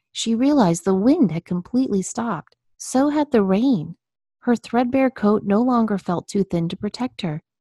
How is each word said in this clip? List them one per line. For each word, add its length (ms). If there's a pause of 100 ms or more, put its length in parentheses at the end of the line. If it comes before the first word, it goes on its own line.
(140)
she 200
realized 520
the 100
wind 360
had 120
completely 580
stopped. 540 (220)
So 320
had 220
the 120
rain. 540 (420)
Her 160
threadbare 540
coat 340
no 180
longer 360
felt 320
too 160
thin 240
to 80
protect 440
her. 220 (180)